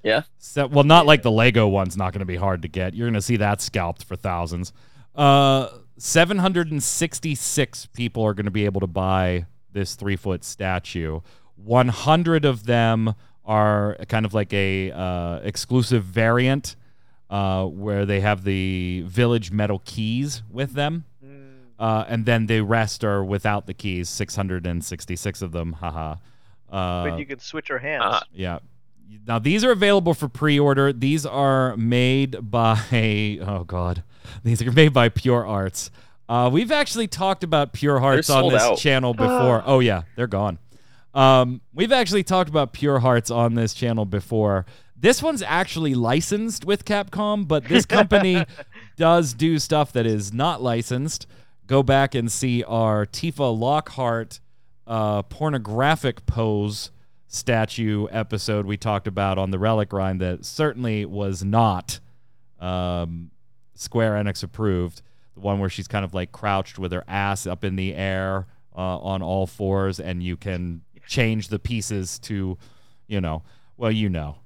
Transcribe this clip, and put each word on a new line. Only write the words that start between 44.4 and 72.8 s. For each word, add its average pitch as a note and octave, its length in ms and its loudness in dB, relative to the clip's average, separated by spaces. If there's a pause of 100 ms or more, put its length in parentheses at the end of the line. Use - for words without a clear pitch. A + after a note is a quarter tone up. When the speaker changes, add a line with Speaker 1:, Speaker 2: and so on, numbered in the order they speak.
Speaker 2:
This A3 280 4
one's D4+ 180 -2
actually D#3+ 540 -2
licensed E3+ 680 -2
with G3+ 220 -4
Capcom, G3+ 640 -2
but D3 180 0
this F3 220 4
company F#3+ 580 4 (260)
Speaker 3:
<laughs> - 240 -20
Speaker 2:
does E3 380 4
do D#3+ 240 0
stuff D3 360 0
that A#2 120 0
is G#2 260 -2
not C3 300 -2
licensed. B2+ 640 -4 (400)
Go C3+ 160 2
back C3+ 320 4
and A#2 180 -2
see A#2+ 320 0
our A2 440 0
Tifa C3+ 500 -2
Lockhart, A#2+ 840 -2 (460)
uh, G#2+ 380 -2
pornographic C3+ 1040 -2
pose G#2 640 -2 (400)
statue A2 800 -2
episode G#2 560 -4
we G2+ 100 -4
talked G2+ 300 -4
about G2 320 -2
on F#2+ 140 -2
the F#2 80 -4
Relic G#2+ 300 0
Grind F#2+ 300 -2
that F2+ 240 -4
certainly A#2+ 600 -4
was G2 380 -6
not, G2+ 560 0 (600)
um, F2 720 -6 (440)
Square A2 380 -2 (100)
Enix G2+ 200 -4
approved. F2+ 580 -4 (340)
The F#2 60 -20
one G2 180 -2
where F#2+ 100 -2
she's - 180 -10
kind G2+ 160 -4
of, F2+ 100 -8
like, F2+ 180 -6
crouched G2 480 -4
with F2+ 120 -6
her F2+ 160 -6
ass G2 400 -4
up F#2 160 -6
in F#2+ 120 -4
the F#2+ 200 -4
air, F#2+ 520 -4 (280)
uh, F2+ 40 -12 (200)
on F#2+ 220 -6
all F#2 260 -2
fours, F#2+ 520 -2
and F2 240 -8
you F2+ 140 -6
can F2 440 -8 (260)
change A2+ 400 -2
the G#2 120 -6
pieces G2+ 600 -6
to, F#2+ 380 -6 (500)